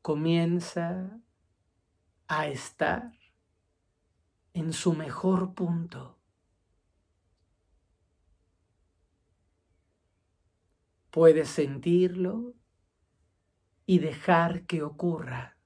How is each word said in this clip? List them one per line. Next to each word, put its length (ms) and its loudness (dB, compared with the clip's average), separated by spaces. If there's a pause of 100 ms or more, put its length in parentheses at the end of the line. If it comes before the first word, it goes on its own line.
comienza 1200 -2 (1040)
a 200 -2
estar 640 -4 (1400)
en 200 -4
su 200 0
mejor 600 -2
punto. 640 -6 (4000)
Puedes 380 8
sentirlo 1040 0 (1300)
y 140 4
dejar 680 0
que 180 -4
ocurra. 840 -6